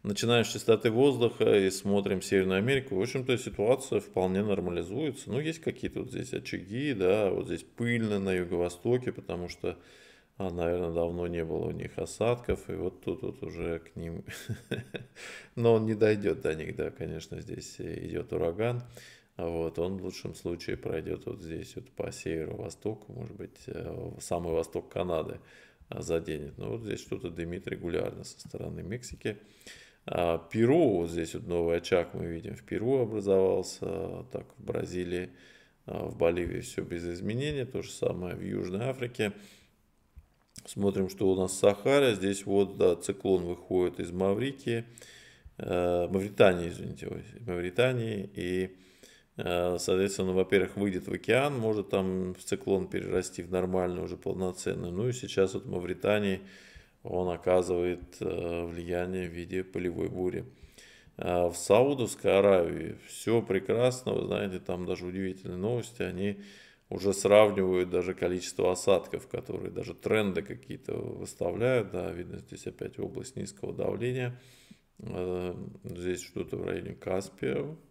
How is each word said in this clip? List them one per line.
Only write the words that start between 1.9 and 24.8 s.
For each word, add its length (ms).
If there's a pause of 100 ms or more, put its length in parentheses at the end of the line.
Северную 360
Америку. 360
В 80
общем-то, 340
ситуация 640
вполне 460
нормализуется. 880
Ну, 80
есть 200
какие-то 420
вот 100
здесь 200
очаги, 640
да, 360
вот 160
здесь 180
пыльно 560
на 120
юго-востоке, 800
потому 380
что, 280 (600)
а, 140
наверное, 420
давно 340
не 180
было 220
у 60
них 260
осадков. 720
И 40
вот 280
тут 200
вот 200
уже 380
к 160
ним, 280 (460)
<laughs> 840
но 180
он 100
не 100
дойдет 480
до 120
них, 220
да, 160
конечно, 480
здесь 400
идет 520
ураган. 520 (520)
Вот, 420
он 200
в 60
лучшем 300
случае 420
пройдет 500
вот 140
здесь 360
вот 140
по 200
северо-востоку, 1000
может 240
быть, 320
э, 500
в 20
самый 320
восток 360